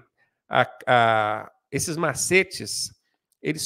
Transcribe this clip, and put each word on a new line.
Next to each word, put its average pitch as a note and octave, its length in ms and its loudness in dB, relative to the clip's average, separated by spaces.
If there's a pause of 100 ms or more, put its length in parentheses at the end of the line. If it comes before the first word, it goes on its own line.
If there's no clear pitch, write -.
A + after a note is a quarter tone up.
(480)
a, B2+ 220 2 (160)
a, A2 640 2 (180)
esses D3 260 -4
macetes, F3 960 -2 (480)
eles D#3 220 -6